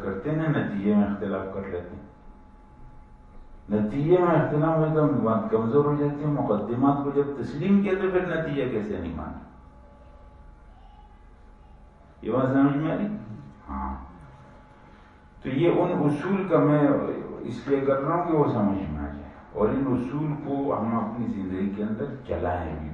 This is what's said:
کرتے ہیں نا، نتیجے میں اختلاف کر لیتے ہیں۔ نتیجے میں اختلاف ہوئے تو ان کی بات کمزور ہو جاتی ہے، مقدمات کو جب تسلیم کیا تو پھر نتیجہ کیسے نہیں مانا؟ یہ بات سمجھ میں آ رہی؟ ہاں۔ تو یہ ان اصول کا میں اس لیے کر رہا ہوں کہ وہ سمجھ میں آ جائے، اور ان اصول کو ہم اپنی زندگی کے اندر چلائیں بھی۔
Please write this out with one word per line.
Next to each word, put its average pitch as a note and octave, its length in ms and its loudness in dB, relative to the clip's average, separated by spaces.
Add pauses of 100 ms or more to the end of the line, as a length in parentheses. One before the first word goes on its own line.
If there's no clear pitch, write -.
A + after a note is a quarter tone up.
کرتے - 260 -6
ہیں D#3 60 0
نا، D3 240 0
نتیجے G#2 340 0
میں G#2 100 6
اختلاف G2 500 -4
کر G2 140 -8
لیتے F2 280 -8
ہیں۔ - 100 -16 (1600)
نتیجے C#3 480 2
میں F3 160 4
اختلاف D#3+ 420 2
ہوئے D#3 180 4
تو D3+ 80 4
ان C#3 60 6
کی B2 120 2
بات G#2+ 300 2
کمزور A#2 340 4
ہو D3 140 2
جاتی D3 220 0
ہے، D3+ 60 -4
مقدمات B2+ 800 2
کو C#3+ 100 -2
جب C#3 280 0
تسلیم F3+ 400 2
کیا G3 100 0 (100)
تو F#3 80 2
پھر F3+ 260 0
نتیجہ C#3+ 340 -2
کیسے G2+ 280 -4
نہیں E2 180 -6
مانا؟ - 220 -10 (2750)
یہ A2 100 -4
بات C3 200 2
سمجھ C#3 240 4
میں D#3 160 -2
آ - 40 -2
رہی؟ G#2 100 -2 (640)
ہاں۔ - 360 -8 (1400)
تو C#3+ 60 -10
یہ D#3+ 220 4 (100)
ان - 120 2 (120)
اصول F3+ 460 0
کا D#3 80 6
میں D3 220 6 (600)
اس - 280 -8
لیے C#3 120 2
کر C3+ 200 2
رہا D3+ 140 0
ہوں F3 100 0
کہ D#3+ 80 -2
وہ C#3 200 4
سمجھ G2 380 0
میں D2+ 80 -6
آ D2 80 -6
جائے، - 240 -12 (220)
اور - 160 2
ان C3 180 0
اصول C#3+ 460 -2 (120)
کو C#3 360 -2
ہم A2+ 160 0
اپنی A2 300 -4
زندگی F#2+ 500 -4
کے G#2+ 60 -4
اندر A2 220 -4 (240)
چلائیں E2+ 520 -4
بھی۔ D#2 140 -8